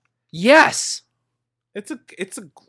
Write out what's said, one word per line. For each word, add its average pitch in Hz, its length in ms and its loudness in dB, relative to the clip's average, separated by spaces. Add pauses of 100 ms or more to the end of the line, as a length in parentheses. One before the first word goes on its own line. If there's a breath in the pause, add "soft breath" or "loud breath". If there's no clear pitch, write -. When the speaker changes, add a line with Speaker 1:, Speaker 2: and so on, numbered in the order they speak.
(320)
Speaker 1:
Yes. - 720 2 (720)
Speaker 2:
It's 208 180 -14
a, 269 80 -14 (180)
it's - 200 -12
a 185 120 -18 (200)